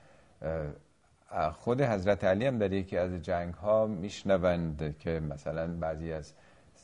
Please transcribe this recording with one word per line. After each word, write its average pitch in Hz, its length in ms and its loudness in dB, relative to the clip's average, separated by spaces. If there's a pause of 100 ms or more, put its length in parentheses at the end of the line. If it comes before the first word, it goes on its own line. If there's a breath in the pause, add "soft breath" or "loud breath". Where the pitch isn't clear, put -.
(1300 soft breath)
اه، 82 220 0
خود 123 280 0
حضرت 101 440 2
علی 101 220 4
هم 127 120 0
در 98 140 2
یکی 95 240 -2
از 90 160 2
جنگ‌ها 90 760 0
می‌شنوند 85 1120 0
که 82 220 -2
مثلاً 78 460 -4
بعضی 80 460 -4
از 76 200 -8 (520 soft breath)